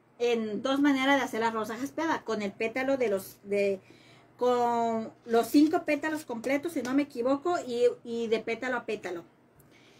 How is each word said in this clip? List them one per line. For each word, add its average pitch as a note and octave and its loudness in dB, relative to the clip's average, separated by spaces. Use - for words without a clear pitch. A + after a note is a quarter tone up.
en A3+ 0
dos C4+ 0
maneras C#4 4
de B3 0
hacer A3 -4
la A3+ 2
rosa A3 -4
jaspeada, D4 -4
con A3 -4
el G3 -4
pétalo C4 -2
de B3 0
los, G3 -4
de, G3+ 0
con A#3+ 0
los A3+ 2
cinco D#4+ 4
pétalos D4+ -2
completos, C4+ -4
si C#4+ -4
no B3+ -4
me C#4+ 4
equivoco, C#4 -2
y, A#3+ 0
y A#3 -4
de G#3+ 2
pétalo A#3 -4
a A#3 -10
pétalo. F3+ -8